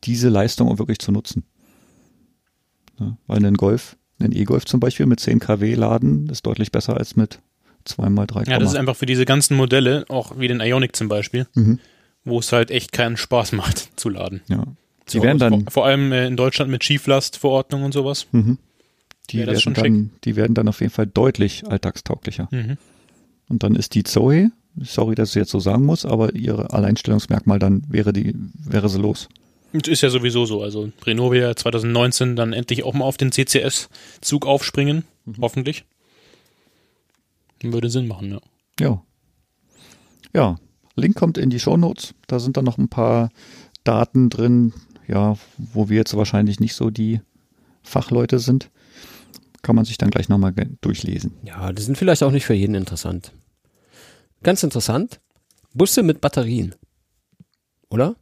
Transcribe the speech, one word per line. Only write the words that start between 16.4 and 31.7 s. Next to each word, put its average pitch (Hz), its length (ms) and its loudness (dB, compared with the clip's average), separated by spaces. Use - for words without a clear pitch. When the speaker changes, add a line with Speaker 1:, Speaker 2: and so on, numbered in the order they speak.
Speaker 2:
mit 127 140 -4
Schieflastverordnung 139 960 0
und 139 100 -2
sowas. 139 380 -4
Speaker 1:
Mhm. 120 260 2
Die - 80 -6
Speaker 2:
Wäre 113 100 -4
das 123 60 0
Speaker 1:
werden 113 80 2
Speaker 2:
schon - 140 0
Speaker 1:
dann, 110 100 2
Speaker 2:
schick. - 120 -20
Speaker 1:
die 113 120 -4
werden 110 200 2
dann 113 120 2
auf 107 140 -2
jeden 113 100 -2
Fall 110 160 -2
deutlich 107 600 0
alltagstauglicher. - 840 -6
Speaker 2:
Mhm. 127 260 -6
Speaker 1:
Und 110 140 -2
dann 107 120 2
ist - 180 -4
die 104 100 2
Zoe, 151 480 4
sorry, 113 340 -2
dass 110 140 0
ich - 60 -4
jetzt 104 160 0
so 104 80 0
sagen 101 260 2
muss, 160 200 0
aber 110 300 0
ihr - 380 -4
Alleinstellungsmerkmal 107 840 2
dann 98 280 2
wäre 104 260 0
die, 101 220 -2
wäre 101 540 -4
sie 95 100 -4
los. 104 300 -4
Speaker 2:
Und 156 140 -2
ist 156 140 0
ja 139 80 4
sowieso 120 360 0
so. 107 160 -4
Also 107 300 -8
Renovia 123 500 2
zweitausendneunzehn 120 800 0